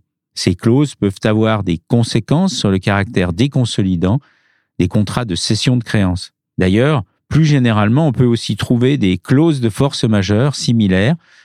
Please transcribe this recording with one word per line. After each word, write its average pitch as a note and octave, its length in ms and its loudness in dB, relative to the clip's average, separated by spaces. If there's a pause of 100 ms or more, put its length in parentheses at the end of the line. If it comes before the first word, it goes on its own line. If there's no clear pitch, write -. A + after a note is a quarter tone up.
(340)
Ces F#2 200 0
clauses C3 400 0
peuvent G2 300 -4
avoir A2 380 2
des F2 160 -2 (100)
conséquences B2 680 0
sur G#2 160 -2
le F#2+ 80 0
caractère G2 560 -2
déconsolidant G#2+ 840 -2 (600)
des F2 100 0
contrats A2 380 -2
de F2+ 80 -4
cession A#2+ 420 -2
de A#2 80 -2
créances. F#2 480 -2 (240)
D'ailleurs, G#2+ 480 2 (240)
plus D#3 160 2
généralement, B2 640 2
on C3+ 60 0
peut B2+ 120 0
aussi A#2 320 -2
trouver B2+ 400 0
des F#2 220 0
clauses D3 420 2
de A#2 80 0
force C3+ 360 -2
majeure G#2+ 500 0
similaires A2 640 0 (280)